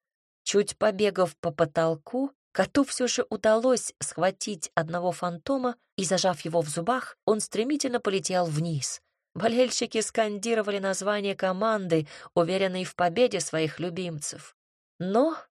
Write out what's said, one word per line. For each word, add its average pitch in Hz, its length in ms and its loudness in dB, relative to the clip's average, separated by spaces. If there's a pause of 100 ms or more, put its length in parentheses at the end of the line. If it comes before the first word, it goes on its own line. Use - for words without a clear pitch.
(440)
Чуть - 320 2
побегав 190 600 2
по 175 140 -4
потолку, 165 800 0 (220)
коту 269 320 2
всё 254 220 -2
же 233 240 -2
удалось 220 720 2
схватить 190 720 -4
одного 175 380 0
фантома, 240 640 -2 (200)
и, 196 80 -2
зажав 180 380 2
его 165 200 0
в 156 60 -8
зубах, 202 480 -2 (100)
он 214 140 2
стремительно 247 600 -2
полетел 185 460 0
вниз. 156 560 -4 (320)
Болельщики 233 680 0
скандировали 214 760 0
название 196 560 -2
команды, 190 720 0 (280)
уверенные 185 500 2
в - 100 -10
победе 190 460 2
своих 160 400 -2
любимцев. 170 760 -8 (440)
Но 233 380 2 (140)